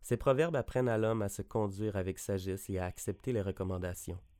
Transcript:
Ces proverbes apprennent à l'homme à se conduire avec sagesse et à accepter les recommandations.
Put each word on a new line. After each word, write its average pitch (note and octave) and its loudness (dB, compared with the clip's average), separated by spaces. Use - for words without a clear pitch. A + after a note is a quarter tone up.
Ces A#2+ 2
proverbes C#3+ 4
apprennent B2+ 2
à A2 4
l'homme A2 4
à G2+ 0
se - -6
conduire G#2 -2
avec F#2+ 0
sagesse F#2+ -4
et F#2+ -2
à F2+ 0
accepter - -4
les A2+ 2
recommandations. F#2 -4